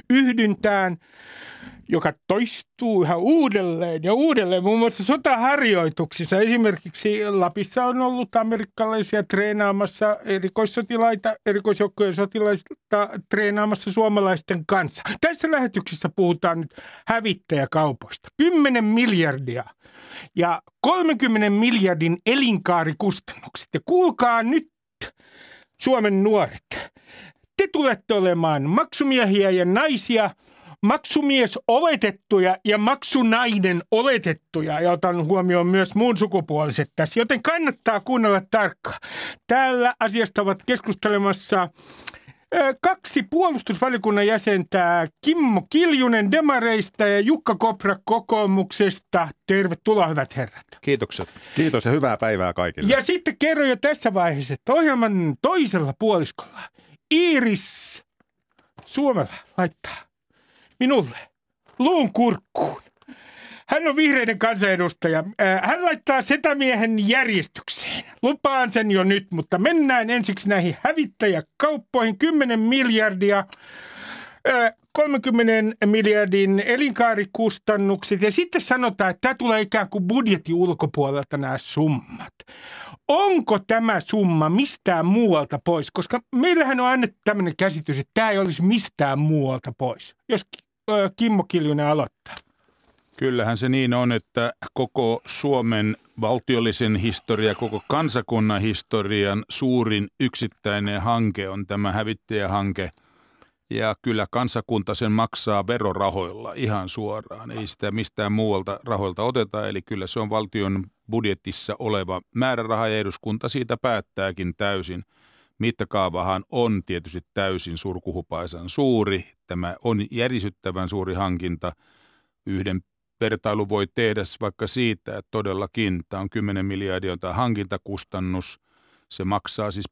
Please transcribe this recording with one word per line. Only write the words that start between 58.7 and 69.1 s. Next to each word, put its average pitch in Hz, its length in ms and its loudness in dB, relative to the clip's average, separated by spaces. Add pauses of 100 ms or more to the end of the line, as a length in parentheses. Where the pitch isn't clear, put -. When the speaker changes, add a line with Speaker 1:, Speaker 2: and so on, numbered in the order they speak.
Speaker 1:
Suomela 262 460 0 (260)
laittaa - 380 -4 (840)
minulle 247 360 2 (640)
luun 277 340 2
kurkkuun. - 680 -2 (840)
Hän 311 200 0
on 277 80 0
vihreiden 254 420 2
kansanedustaja. 185 800 0
Äh, 190 440 0
hän 349 220 0
laittaa 285 380 2
setämiehen 233 840 2
järjestykseen. - 960 -2 (180)
Lupaan 262 480 2
sen 220 200 0
jo 190 140 4
nyt, 196 280 2